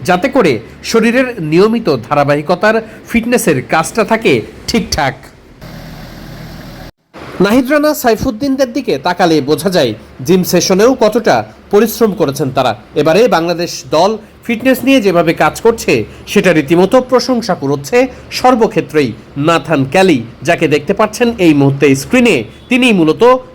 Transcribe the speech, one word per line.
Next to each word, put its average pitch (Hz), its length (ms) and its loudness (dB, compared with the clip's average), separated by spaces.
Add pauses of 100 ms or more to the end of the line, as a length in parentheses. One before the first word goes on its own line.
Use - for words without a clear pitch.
যাতে 180 260 0
করে 160 300 2 (240)
শরীরের 233 580 0
নিয়মিত 170 560 2 (120)
ধারাবাহিকতার 151 720 0 (260)
ফিটনেসের 233 640 0
কাজটা 165 340 -2
থাকে 190 380 0 (260)
ঠিকঠাক। 151 460 -2 (2250)
নাহিদ 240 300 2
রানা, 302 220 0
সাইফুদ্দিনদের 262 800 -2
দিকে 214 240 -4
তাকালে 165 440 0
বোঝা 151 280 -2
যায় 156 240 0 (320)
জিম 180 180 2
সেশনেও 190 520 2
কতটা 214 480 2 (280)
পরিশ্রম 220 420 2
করেছেন 139 380 -2
তারা। 127 240 0 (200)
এবারে 165 320 2
বাংলাদেশ 170 640 -2
দল 196 260 2 (260)
ফিটনেস 240 400 0
নিয়ে 269 180 4
যেভাবে 170 320 2
কাজ 156 280 -2
করছে, 196 420 0 (240)
সেটা 190 260 2
রীতিমতো 170 480 2
প্রশংসা 247 540 -2
কুড়োচ্ছে 143 520 -2 (240)
সর্বক্ষেত্রেই। 156 800 0 (260)
নাথান 160 540 0
ক্যালি, 180 320 2 (200)
যাকে 165 240 0
দেখতে 143 260 0
পাচ্ছেন 226 440 -2
এই 170 160 4
মুহূর্তে 139 420 4
স্ক্রিনে, 190 480 0 (260)
তিনিই 247 240 2
মূলত 156 300 2 (320)